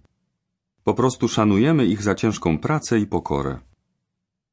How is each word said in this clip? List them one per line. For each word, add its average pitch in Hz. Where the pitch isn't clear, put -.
Po 107
prostu 123
szanujemy 113
ich 98
za 101
ciężką 92
pracę 143
i 104
pokorę. 69